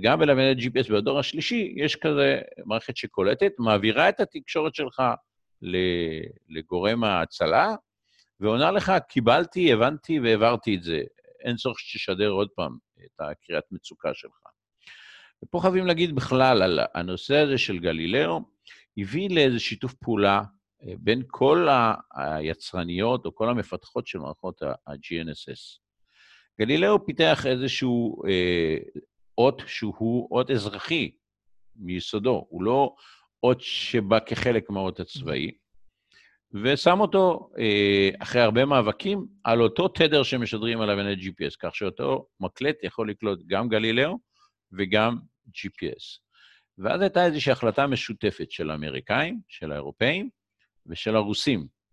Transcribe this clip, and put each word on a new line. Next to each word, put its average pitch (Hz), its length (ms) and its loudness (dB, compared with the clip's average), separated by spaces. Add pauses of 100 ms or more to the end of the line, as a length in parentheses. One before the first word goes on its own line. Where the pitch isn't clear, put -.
גם 131 160 4
בלווייני 135 360 4
ג'י 120 160 -2
פי 127 100 0
אס 123 80 -2
בדור 110 300 2
השלישי, 175 580 -4
יש 151 200 -2
כזה 139 440 2 (240)
מערכת 113 320 -6
שקולטת, 110 640 0
מעבירה 113 500 4
את 202 120 0
התקשורת 156 540 -4
שלך 135 280 -4 (600)
ל-, 87 640 -2 (220)
לגורם 90 560 -2
ההצלה, 98 680 2 (640)
ועונה 117 300 2
לך, 190 220 0 (160)
"קיבלתי, 147 640 2
הבנתי 135 480 0
והעברתי 113 560 2
את 87 60 -6
זה. 82 200 -4 (380)
אין 120 160 -4
צורך 120 240 -6
שתשדר 101 480 -4
עוד 101 280 0
פעם 73 200 -6 (220)
את - 220 -18
הקריאת 76 520 -6
מצוקה - 420 -10
שלך". - 240 -20 (1080)
ופה 175 160 -4
חייבים 185 260 2
להגיד 170 280 2
בכלל 131 480 4
על 87 180 4 (140)
הנושא 90 420 -2
הזה 139 220 2
של 95 200 -2
גלילאו, 90 600 -2 (580)
הביא 139 320 -4
לאיזה 139 280 2
שיתוף - 360 -6
פעולה, 101 480 2 (400)
אה, 95 160 -14
בין 120 280 0
כל 156 420 2
ה-, 117 260 4 (200)
היצרניות 85 1120 -4
או 82 80 -8
כל 110 140 -2
המפתחות 120 580 -6
של - 120 -10
מערכות 76 440 -12
ה-, 69 120 -4 (120)
ה-G 80 400 -10
N - 20 -8
S 76 260 -14
S. - 240 -20 (800)
גלילאו 180 460 2
פיתח 160 400 2
איזשהו, 127 800 -2
אה, 87 500 2 (640)
אות 131 280 2
שהוא 113 640 -4
אות 123 200 0
אזרחי 104 600 -4 (640)
מיסודו, 101 720 -4
הוא 85 140 -10
לא 131 320 2 (480)
אות 123 180 4
שבא 110 600 0
כחלק 113 500 -2
מהאות 95 300 -4
הצבאי, 85 500 -6 (1120)
ושם 160 380 4
אותו, 190 580 2
אה, 101 520 4 (120)
אחרי 123 200 2
הרבה 117 220 4
מאבקים, 143 600 0 (180)
על 117 180 4
אותו 139 260 2
תדר 151 340 2
שמשדרים 117 580 -4
עליו 101 360 0
ג'י 92 160 -8
פי 80 160 -6
אס, - 80 -10
כך - 200 -8
שאותו 131 500 -4 (140)
מקלט 135 420 -4
יכול 107 280 -6
לקלוט 101 360 -4
גם 98 220 -2
גלילאו 117 500 0 (540)
וגם 107 460 0 (300)
ג'י 98 200 -12
פי - 200 -8
אס. - 300 -12 (600)
ואז - 220 -2
הייתה 185 260 2
איזושהי 147 260 2
החלטה 123 340 2
משותפת 110 640 -4
של 78 200 -6
האמריקאים, 78 760 -4
של - 240 -10
האירופאים 117 560 -4 (580)
ושל 107 300 -2
הרוסים. 101 500 0 (260)